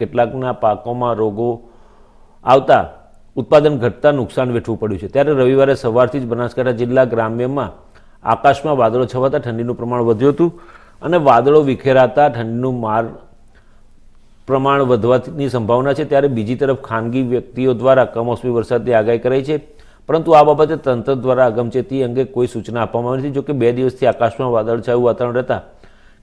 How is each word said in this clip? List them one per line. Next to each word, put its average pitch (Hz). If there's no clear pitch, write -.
કેટલાકના 120
પાકોમાં 117
રોગો 110
આવતા 131
ઉત્પાદન 147
ઘટતા 120
નુકસાન 127
વેઠવું 113
પડ્યું 101
છે. 101
ત્યારે 143
રવિવારે 135
સવારથી 123
જ 123
બનાસકાંઠા 120
જિલ્લા 127
ગ્રામ્યમાં 117
આકાશમાં 139
વાદળો 117
છવાતા 139
ઠંડીનું 120
પ્રમાણ 120
વધ્યું 117
હતું 170
અને 165
વાદળો 135
વિખેરાતા 131
ઠંડીનું 120
માર 110
પ્રમાણ 135
વધવાની 123
સંભાવના 123
છે. 156
ત્યારે 143
બીજી 117
તરફ 135
ખાનગી 117
વ્યક્તિઓ 127
દ્વારા 131
કમોસમી 117
વરસાદની 117
આગાહી 110
કરાઈ 131
છે, 151
પરંતુ 160
આ 147
બાબતે 151
તંત્ર 127
દ્વારા 127
અગમચેતી 123
અંગે 120
કોઈ 123
સૂચના 117
આપવામાં 120
આવી 131
નથી. 139
જોકે 139
બે 120
દિવસથી 127
આકાશમાં 120
વાદળછાયું 117
વાતાવરણ 120
રહેતા 120